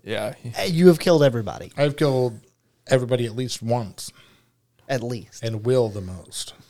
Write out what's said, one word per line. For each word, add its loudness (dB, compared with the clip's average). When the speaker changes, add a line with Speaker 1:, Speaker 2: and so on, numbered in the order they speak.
Speaker 1:
Yeah. -6
Speaker 2:
eh, -4
you 4
have 8
killed 4
everybody. 0
Speaker 3:
I've 0
killed 0
everybody 0
at -10
least -6
once. -4
Speaker 2:
At -4
least. -10
Speaker 3:
And -6
will 2
the -8
most. -12